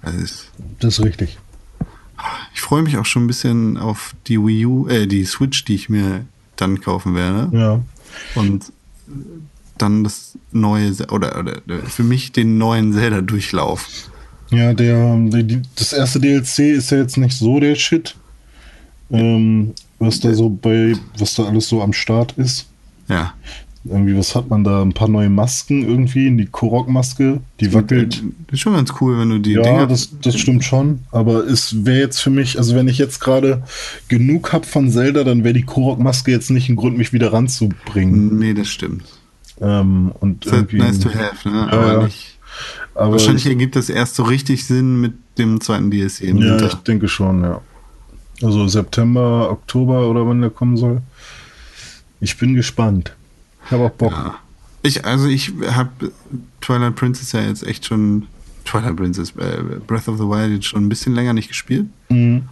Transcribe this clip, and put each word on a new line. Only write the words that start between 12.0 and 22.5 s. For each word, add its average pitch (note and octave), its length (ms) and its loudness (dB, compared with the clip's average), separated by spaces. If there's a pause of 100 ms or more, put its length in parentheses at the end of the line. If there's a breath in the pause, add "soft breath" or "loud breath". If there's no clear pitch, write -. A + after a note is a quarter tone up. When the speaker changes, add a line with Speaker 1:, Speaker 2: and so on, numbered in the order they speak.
Speaker 1:
mich B2 280 0
den A2+ 260 2
neuen A2 360 2
Zelda-Durchlauf. G#2+ 1160 -2 (400 loud breath)
Speaker 2:
Ja, A#2+ 240 2
der, A#2 440 2
der, A2+ 260 2
die, A#2 180 -2 (140)
das - 180 -4
erste C3 260 0
D C#3 140 4
L C3+ 100 2
C D3 280 2
ist C3+ 180 0
ja C#3 80 4
jetzt C3 200 0
nicht B2+ 200 2
so B2 220 2
der D3 160 4
Shit. - 400 -2 (960 soft breath)
Ähm, A2 640 2 (260)
was A2 200 0
da A#2 140 2
so A2 160 2
bei, A2+ 460 2 (220)
was G#2 180 -2
da A2 100 0
alles G#2+ 240 0
so A2+ 120 2
am G2+ 120 0
Start A#2 400 0
ist. B2+ 340 -4 (400)